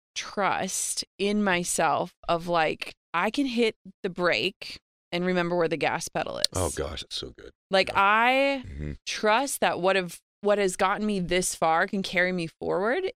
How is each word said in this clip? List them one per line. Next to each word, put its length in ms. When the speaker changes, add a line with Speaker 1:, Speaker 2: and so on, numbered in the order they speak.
Speaker 1:
trust 920
in 240
myself 720
of, 200
like, 460
I 160
can 160
hit 280
the 80
brake 680
and 140
remember 320
where 120
the 80
gas 320
pedal 300
is. 60
Speaker 2:
Oh 200
gosh, 280
it's 140
so 220
good. 120
Speaker 1:
Like, 180
Speaker 2:
Yeah. 80
Speaker 1:
I 720
Speaker 2:
Mm-hmm. 260
Speaker 1:
trust 540
that 200
what 160
have, 220
what 160
has 180
gotten 300
me 140
this 340
far 320
can 160
carry 300
me 140
forward 680